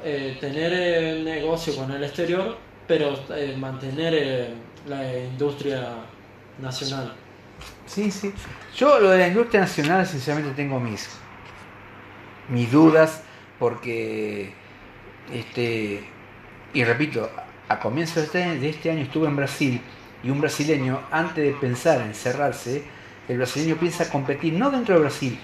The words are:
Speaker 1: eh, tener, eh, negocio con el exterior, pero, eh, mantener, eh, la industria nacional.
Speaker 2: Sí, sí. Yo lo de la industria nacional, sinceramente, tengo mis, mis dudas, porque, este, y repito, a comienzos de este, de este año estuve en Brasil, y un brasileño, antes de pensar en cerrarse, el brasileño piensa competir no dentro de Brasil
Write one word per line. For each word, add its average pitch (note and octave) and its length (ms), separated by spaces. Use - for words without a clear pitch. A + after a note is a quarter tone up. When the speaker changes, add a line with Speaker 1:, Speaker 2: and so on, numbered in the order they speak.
Speaker 1:
eh, C#3 380
tener, D#3 320
eh, E3 500
negocio D#3+ 500
con C3 160
el C#3+ 140
exterior, F3 540
pero, D3 320
eh, C#3 240
mantener, C3+ 560
eh, C3 400
la C3 340
industria C3 760
nacional. C3 540
Speaker 2:
Sí, G3+ 260
sí. G3+ 200
Yo C4+ 240
lo F#3+ 100
de F#3 80
la F3+ 80
industria G#3 360
nacional, F3 440
sinceramente, D3 480
tengo C#3 240
mis, A2+ 320
mis A#2+ 220
dudas, D#3+ 520
porque, A2 960
este, A2+ 720
y B2 120
repito, A#2+ 440
a A2 120
comienzos D#3 520
de F3+ 80
este, E3+ 200
de C#3 80
este D#3 240
año D#3 100
estuve D3+ 240
en C#3+ 100
Brasil, C3 440
y B2 80
un C#3 100
brasileño, C#3+ 600
antes D#3+ 340
de C#3 160
pensar C3 400
en G#2+ 140
cerrarse, C3+ 680
el B2 100
brasileño D3 380
piensa E3 320
competir C#3+ 440
no A#3+ 180
dentro A#3+ 240
de E3 60
Brasil C3 420